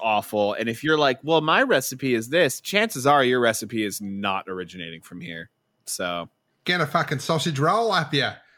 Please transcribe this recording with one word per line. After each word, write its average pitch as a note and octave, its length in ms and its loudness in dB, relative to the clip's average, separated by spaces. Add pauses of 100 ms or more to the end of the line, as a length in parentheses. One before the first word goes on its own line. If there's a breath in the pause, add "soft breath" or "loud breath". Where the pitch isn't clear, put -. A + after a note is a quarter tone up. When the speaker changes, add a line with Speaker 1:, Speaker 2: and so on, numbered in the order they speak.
Speaker 1:
awful. G#2 520 0
And A2+ 140 -4
if A2+ 160 -6
you're D#3 140 4
like, C#3 240 4
"Well, D#3+ 180 4
my E3 220 4
recipe C#3 520 0
is A2+ 140 0
this," D#3 320 2
chances G3+ 460 -2
are C#3+ 180 6
your B2+ 160 4
recipe A2 440 0
is G2+ 160 -6
not G2 480 -4
originating F2+ 540 -12
from F2+ 180 -16
here. E2+ 300 -14 (340)
So F2+ 440 -6 (360)
Speaker 2:
Get F3+ 160 0
a D3+ 60 0
fucking D3+ 340 -2
sausage D#3+ 400 -2
roll G#3 320 2
up D#3 200 0
ya. B2 200 0 (260 soft breath)